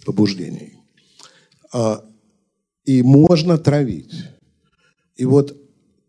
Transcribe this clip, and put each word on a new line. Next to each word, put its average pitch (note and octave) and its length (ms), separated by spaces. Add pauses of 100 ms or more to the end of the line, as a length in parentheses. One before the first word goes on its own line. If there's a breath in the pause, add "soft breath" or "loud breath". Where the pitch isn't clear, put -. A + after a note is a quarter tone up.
побуждений. G2 720 (960 soft breath)
А, A2 320 (800)
и C3 180
можно D#3 560
травить. C#3 540 (1040)
И B2+ 80
вот C#3 320 (520)